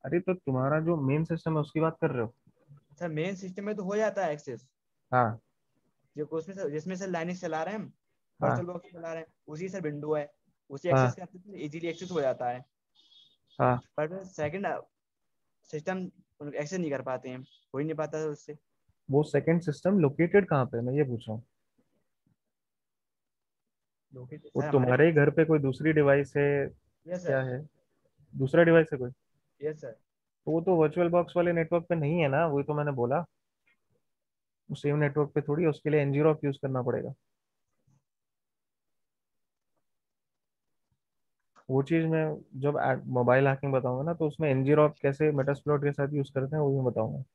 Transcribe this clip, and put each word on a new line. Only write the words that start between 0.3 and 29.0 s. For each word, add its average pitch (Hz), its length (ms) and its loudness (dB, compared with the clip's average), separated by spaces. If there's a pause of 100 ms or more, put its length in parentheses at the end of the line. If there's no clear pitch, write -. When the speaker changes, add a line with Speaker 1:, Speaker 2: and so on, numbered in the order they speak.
Speaker 1:
तुम्हारा 139 460 0
जो 165 180 0
main 143 260 0
system 160 300 -4
है 151 80 2
उसकी 143 180 -4
बात 160 220 0
कर 156 100 0
रहे 120 140 -2
हो? 113 80 -12 (680)
Speaker 2:
सर 175 100 -4
main 165 260 -4
system 185 280 -12
में 208 120 -6
तो 202 80 -8
हो 196 120 -4
जाता 202 300 0
है 151 80 -2
access। 131 340 -12 (440)
Speaker 1:
हाँ। 117 280 2 (800)
Speaker 2:
जो 147 80 -4
उसमें 160 300 -8
सर, 185 140 -6
जिसमें 156 260 -6
सर 190 140 -8
Linux 175 320 -6
चला 160 220 -4
रहे 185 100 -6
हैं 220 80 -8
हम, 139 100 -14 (480)
Speaker 1:
हाँ। - 100 0
Speaker 2:
virtual 175 240 -2
बॉक्स - 180 -16
चला 165 220 -12
रहे 165 80 -8
हैं, 160 60 -16 (200)
उसी 160 220 -10
सर 185 120 -10
विंडो 151 340 -4
है, 147 140 -4 (400)
उसी 139 200 -6
Speaker 1:
हाँ। 131 140 4
Speaker 2:
एक्सेस 123 120 0
करते 180 340 -18
हैं, 190 80 -16
easily 156 300 -8
access 170 240 -8
हो 160 100 -2
जाता 123 280 -2
है। 127 140 -8 (960)
Speaker 1:
हाँ। 127 160 4 (220)
Speaker 2:
पर 175 260 -4
second 180 440 -6 (1040)
system 180 360 -6 (420)
access 151 320 -6
नहीं 160 120 -2
कर 131 100 -4
पाते 127 280 -8
हैं, 127 120 -12
हो - 380 -12
ही 147 60 -2
नहीं 160 100 -4
पाता 156 220 -6
है 156 100 -4
उससे। 147 300 -10 (520)
Speaker 1:
वो 143 140 4
second 160 380 2
system 175 380 0
located 165 480 4
कहाँ 135 180 2
पे 127 120 -6
है, 117 60 -2
मैं 127 100 -2
ये 147 100 2
पूछ 120 240 -4
रहा 110 80 -6
हूँ। 117 80 -12 (2750)
Speaker 2:
Located 127 420 -16
Speaker 1:
वो 135 60 0
Speaker 2:
सर 151 60 -2
हमारे 139 180 4
Speaker 1:
तुम्हारे 139 260 6
घर 147 180 6
पे 156 160 2
कोई 160 140 2
दूसरी 143 340 0
device 143 440 4
है? 143 280 2 (400)
Speaker 2:
यस 180 160 -8
सर। 180 60 -6
Speaker 1:
क्या 135 140 0
है? 131 280 -6 (640)
दूसरा 139 300 4
डिवाइस 165 300 8
है 139 60 -4
कोई? 123 120 -6 (500)